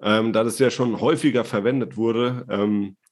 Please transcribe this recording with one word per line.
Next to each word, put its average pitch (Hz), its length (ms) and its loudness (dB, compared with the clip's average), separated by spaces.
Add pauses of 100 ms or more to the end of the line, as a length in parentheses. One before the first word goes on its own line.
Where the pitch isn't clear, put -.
ähm, 110 320 2
da 110 100 2
das 113 160 -4
ja 123 120 4
schon 117 300 -2
häufiger 127 440 2
verwendet 120 520 -2
wurde, 120 520 -2
ähm, 101 460 -2 (160)